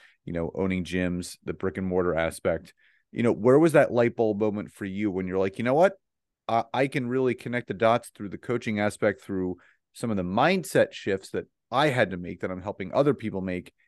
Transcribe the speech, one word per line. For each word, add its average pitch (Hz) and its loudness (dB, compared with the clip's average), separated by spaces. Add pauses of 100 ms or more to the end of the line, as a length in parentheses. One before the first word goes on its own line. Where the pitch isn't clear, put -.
(240)
you - -10
know, 82 -4
owning 92 -2
gyms, 90 -4
the - -6
brick 92 -4
and 95 -4
mortar 90 0
aspect, 82 -2 (380)
you 117 -2
know, 113 4
where 123 6
was 165 6
that 139 6
light 120 2
bulb 107 0
moment 104 -2
for - -12
you 98 -2
when 92 -4
you're 92 -2
like, 95 -2
"You 117 -6
know 127 2
what? 185 4 (520)
I, 117 2
I 131 2
can 135 -4
really 127 0
connect 120 -6
the 117 -6
dots 113 2
through 101 -10
the 90 -10
coaching 120 -4
aspect, 104 0
through 92 -4 (360)
some - -6
of 104 0
the 92 -2
mindset 131 0
shifts - -6
that 92 -6 (260)
I 143 2
had 120 2
to 92 -6
make 87 -10
that 95 -4
I'm 90 -8
helping 98 -8
other 143 4
people 98 -6
make, 90 -6 (160)